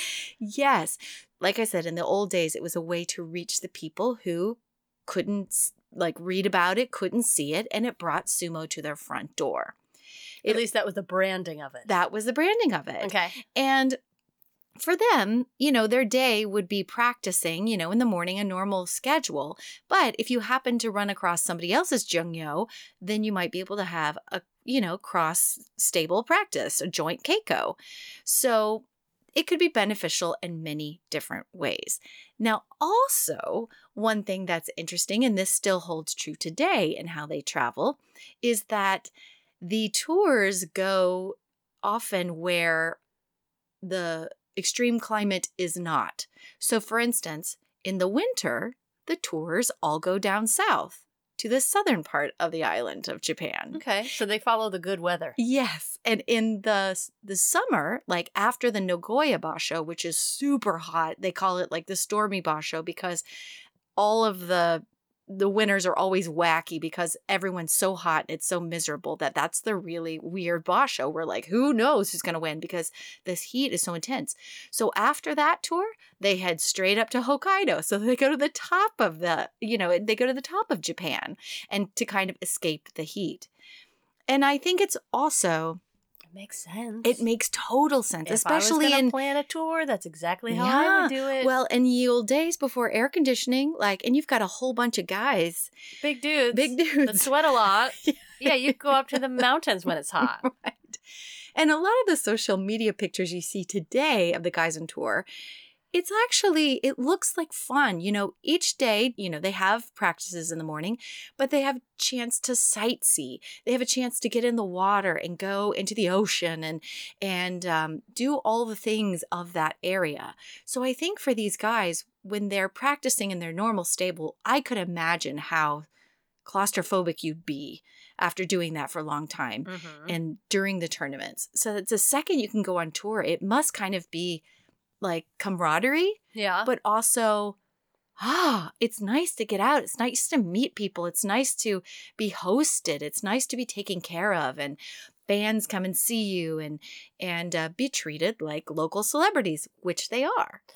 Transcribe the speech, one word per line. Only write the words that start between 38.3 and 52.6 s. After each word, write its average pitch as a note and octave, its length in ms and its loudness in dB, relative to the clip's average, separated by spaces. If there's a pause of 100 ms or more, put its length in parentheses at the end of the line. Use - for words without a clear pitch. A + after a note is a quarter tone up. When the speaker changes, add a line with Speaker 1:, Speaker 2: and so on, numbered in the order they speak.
Speaker 1:
is A#3 220 2
that G3 460 0 (500)
the G#3+ 280 0
tours A3 800 2
go F#3+ 720 0 (460)
often F#3 560 -2
where E3+ 600 0 (840)
the E3+ 480 -6 (260)
extreme A#3 440 0
climate G#3 480 -2 (100)
is F3 180 -2
not. D#3+ 500 -2 (320)
So, A3+ 220 0
for A3 180 -2
instance, F#3 580 -2 (260)
in F#3+ 160 -4
the F3+ 100 2
winter, A3+ 680 -2 (300)
the E4+ 100 -2
tours E3+ 540 -2 (120)
all D#3 160 2
go F#3 200 0
down G3+ 280 0
south - 540 0 (360)
to - 120 -6
the B3+ 120 4
southern D4 440 2
part C#3+ 340 -2
of E3+ 140 0
the D#3+ 100 -4